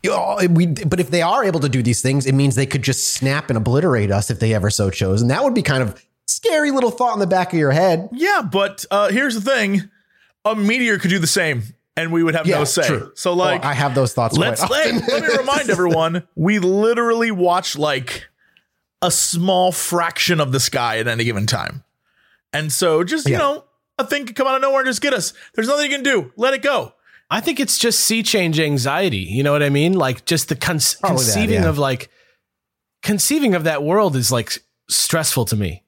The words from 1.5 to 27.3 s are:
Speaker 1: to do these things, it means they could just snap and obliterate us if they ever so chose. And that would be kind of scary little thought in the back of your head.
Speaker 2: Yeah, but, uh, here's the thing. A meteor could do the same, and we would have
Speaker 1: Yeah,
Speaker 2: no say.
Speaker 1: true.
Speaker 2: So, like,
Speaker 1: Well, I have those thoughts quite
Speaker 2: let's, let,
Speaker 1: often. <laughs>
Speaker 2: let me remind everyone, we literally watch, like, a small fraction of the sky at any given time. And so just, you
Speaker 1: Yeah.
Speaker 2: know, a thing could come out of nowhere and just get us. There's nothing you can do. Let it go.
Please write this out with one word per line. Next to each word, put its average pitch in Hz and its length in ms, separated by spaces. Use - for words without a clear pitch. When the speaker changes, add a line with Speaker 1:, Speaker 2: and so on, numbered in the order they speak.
Speaker 1:
to 139 100
do 127 140
these 117 180
things, 131 240
it 135 80
means 139 220
they 135 100
could 139 160
just - 320
snap 139 380
and 117 60
obliterate 117 520
us 98 220
if 104 80
they 110 160
ever 101 160
so 101 180
chose. 98 320
And 120 80
that 185 140
would 269 100
be 240 80
kind 131 220
of 101 200
scary 302 460
little 254 180
thought 240 240
in 208 60
the 196 80
back 180 260
of 170 60
your 143 120
head. 175 400
Speaker 2:
Yeah, 339 300
but, 196 480
uh, 202 200
here's 247 260
the 220 60
thing. 202 460
A 220 100
meteor 220 420
could 175 140
do 196 80
the 165 80
same, 156 340
and 165 160
we 165 120
would 160 100
have 160 140
Speaker 1:
Yeah, 180 100
Speaker 2:
no 147 80
say. 147 220
Speaker 1:
true. 120 260
Speaker 2:
So, 180 220
like, 180 260
Speaker 1:
Well, 139 80
I 143 60
have 139 180
those 127 200
thoughts 127 220
quite 175 120
Speaker 2:
let's, 190 80
let, 285 280
Speaker 1:
often. - 120
<laughs> - 0
Speaker 2:
let 262 220
me - 80
remind 269 320
everyone, 170 680
we 190 220
literally 226 720
watch, 180 480
like, 139 500
a 180 60
small 180 640
fraction 170 680
of 139 120
the 135 80
sky 120 400
at 113 80
any 117 160
given 107 240
time. - 360
And 151 180
so 165 320
just, 285 220
you 139 60
Speaker 1:
Yeah. 127 80
Speaker 2:
know, 294 240
a 269 80
thing 285 220
could 226 80
come 262 100
out 269 80
of 262 80
nowhere 269 200
and 262 60
just 247 140
get 285 100
us. 214 220
There's 220 120
nothing 294 220
you 277 80
can 269 60
do. 220 320
Let 254 180
it 269 80
go. 240 320